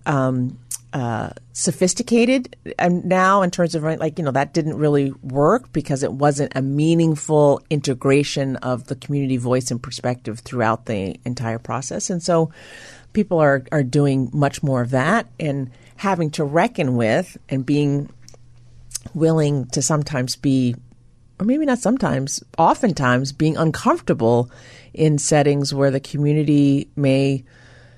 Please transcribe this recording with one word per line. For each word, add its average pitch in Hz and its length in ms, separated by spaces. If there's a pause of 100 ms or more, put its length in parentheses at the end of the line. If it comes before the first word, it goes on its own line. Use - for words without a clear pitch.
um, 131 540 (320)
uh, 117 380 (240)
sophisticated, 240 1040 (240)
um, 175 280
now 185 340
in 180 100
terms 170 240
of, 151 80
right, 156 160
like, 156 200
you 165 60
know, 139 60
that 139 220
didn't 156 240
really 143 340 (120)
work 143 500
because 143 300
it - 80
wasn't 143 440
a 135 60
meaningful 151 1080
integration 139 880
of 127 300
the 143 80
community 135 420
voice 123 340
and 120 100
perspective 123 580
throughout 113 460
the 98 300 (100)
entire 117 340
process. 127 500
And 175 120
so 165 280 (640)
people 202 260
are, 139 320
are 147 120
doing 135 500
much 143 300
more 131 180
of 123 100
that 156 360 (120)
and 139 300 (280)
having 170 320
to 151 160
reckon 151 520
with 120 400 (120)
and 131 160
being 143 440 (1040)
willing 147 540
to 143 140
sometimes 147 560
be, 131 380 (640)
or 190 60
maybe 294 200
not 247 140
sometimes, 143 640 (160)
oftentimes 143 760
being 156 240
uncomfortable 131 920 (440)
in 156 240
settings 143 560
where 139 180
the 135 100
community 147 920
may, 139 480 (540)